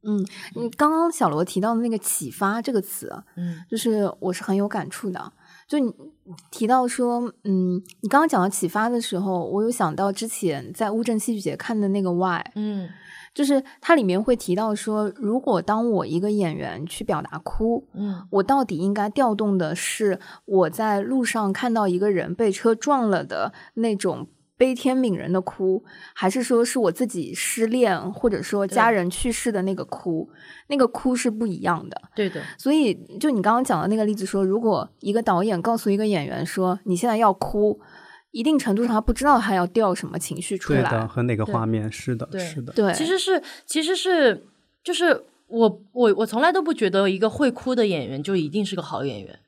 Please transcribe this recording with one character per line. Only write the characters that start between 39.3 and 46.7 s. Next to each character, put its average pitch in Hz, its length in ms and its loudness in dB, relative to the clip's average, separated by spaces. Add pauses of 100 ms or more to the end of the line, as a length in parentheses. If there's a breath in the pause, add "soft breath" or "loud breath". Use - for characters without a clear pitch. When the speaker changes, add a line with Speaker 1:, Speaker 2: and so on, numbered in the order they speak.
Speaker 1:
他 196 160 2
要 180 140 4
调 196 260 2
什 - 120 -6
么 156 120 -6
情 156 240 -8
绪 190 160 -4
出 - 140 -2
来。 135 100 4
Speaker 3:
对 139 80 2
的， 113 180 0
和 120 140 -2
哪 120 140 2
个 107 100 0
画 113 180 0
面， 110 200 0
Speaker 2:
对。 110 60 -2
Speaker 3:
是 123 260 -4
的， 117 100 -8
Speaker 2:
对。 190 140 -8
Speaker 3:
是 160 200 -6
的。 123 120 -12
Speaker 1:
对。 - 200 4
Speaker 2:
其 311 140 -2
实 370 100 2
是， 370 240 2 (240 loud breath)
其 - 160 -2
实 330 140 -2
是， 311 500 2 (380)
就 254 100 -4
是 320 320 2 (220)
我， 208 360 2 (100)
我， 233 240 4
我 220 100 0
从 220 160 -2
来 349 100 6
都 370 80 2
不 302 140 0